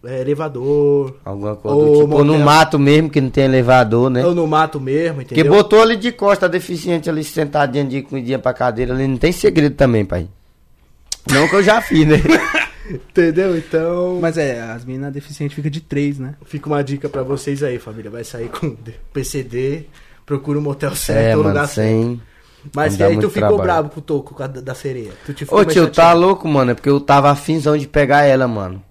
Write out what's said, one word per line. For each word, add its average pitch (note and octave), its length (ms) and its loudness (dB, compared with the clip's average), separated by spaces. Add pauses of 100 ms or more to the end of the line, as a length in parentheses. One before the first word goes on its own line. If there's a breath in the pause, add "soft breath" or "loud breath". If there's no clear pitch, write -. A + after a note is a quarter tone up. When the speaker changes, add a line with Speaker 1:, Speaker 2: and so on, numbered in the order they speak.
Speaker 1:
é, B2+ 160 -8
elevador. C#3+ 1040 -2
Speaker 2:
Alguma G2+ 320 -8
coisa C#3+ 200 -2
Speaker 1:
Ou D3+ 80 4 (100)
Speaker 2:
do D3 80 6
tipo. D3 140 2
Ou C#3+ 80 6
no D3+ 100 4
Speaker 1:
motel. D3+ 120 4
Speaker 2:
mato D#3 320 4
mesmo, D3 300 4
que C#3+ 120 0
não C3 100 -2
tem C3+ 140 0
elevador, B2+ 640 4
né? B2+ 160 0
Speaker 1:
Ou F3 80 2
no E3+ 120 0
mato D3+ 340 0
mesmo, D3 440 -4
Speaker 2:
Porque B2 160 -12
Speaker 1:
entendeu? D3 120 4
Speaker 2:
botou G#3 280 6
ali A3+ 160 4
de A#3 160 -4
costa, G3 340 0
a - 20 2
deficiente E3+ 600 -4
ali D#3 160 -4
sentadinha C#3+ 600 -2
de C3 180 -6
comidinha C3 360 -6
pra B2+ 140 -2
cadeira, B2 400 -4
ali C3+ 160 -2
não C3 80 -2
tem D#3+ 160 0
segredo D#3+ 440 0
também, A#2 280 2
pai. F2+ 240 -6 (1040)
Não D3 160 2
que E3+ 80 0
eu G3+ 60 4
já G#3+ 180 4
fiz, D#3 260 2
né? D3+ 120 6
<laughs> - 500 2 (220)
Speaker 1:
Entendeu? F3 680 0
Então F3 600 -2
Speaker 3:
Mas E3 200 -2
é, B2+ 240 -4
as A#2 200 -12
meninas C3 300 -10
deficientes C#3+ 420 -10
ficam D3+ 160 -6
de D#3 120 -10
três, C#3+ 360 -4
né? C3 180 -10 (100)
Speaker 1:
fica C#3+ 240 -12
uma C#3+ 120 0
dica C#3 240 -6
pra C#3 160 -6
vocês C#3 400 -6
aí, B2 160 -4
família. A2 320 -14
Vai A2+ 140 -14
sair A#2 240 -12
com D3 220 -8
de-, A2+ 240 -18 (180)
P C3+ 120 -6
C C3+ 180 -8
D, C3 400 -6 (420 soft breath)
procura C#3+ 340 -4
um D3 40 -4
motel C#3+ 340 -6
certo, A2 220 -2
Speaker 2:
É, A2+ 160 2
Speaker 1:
um - 60 2
Speaker 2:
mano, D3+ 100 2
Speaker 1:
lugar - 180 0
Speaker 2:
sem A2+ 380 0 (100)
Speaker 1:
certo. A#2 60 -16 (520 soft breath)
Mas D3 180 0
Speaker 2:
não F#2+ 80 -4
dá G2+ 40 2
Speaker 1:
e G2+ 40 4
aí G2+ 80 2
tu G#2+ 40 0
Speaker 2:
muito G3 100 0
Speaker 1:
ficou G#2 180 0 (100)
Speaker 2:
trabalho. G2 40 -2
Speaker 1:
bravo D#3 280 0
com D3+ 100 -16
o - 20 -18
toco, C#3+ 320 -6
com C#3 80 -12
a, C3 40 -8
da B2+ 280 -12
sereia? B2 360 -10 (160)
Tu - 80 -10
te D3 100 -12
ficou F3+ 140 0
Speaker 2:
Ô, G#3 60 6
Speaker 1:
mais D#3+ 100 0
Speaker 2:
tio, E3+ 140 6
tá E3 160 4
Speaker 1:
chateado? E3+ 160 6
Speaker 2:
louco, F#3 280 0
mano? C3+ 220 2
É A#2+ 40 0
porque B2+ 140 -4
eu C#3+ 100 4
tava C#3 320 4
afinzão D3+ 460 0
de C#3 100 -4
pegar C#3+ 360 2
ela, C3 260 2
mano. G2 420 -8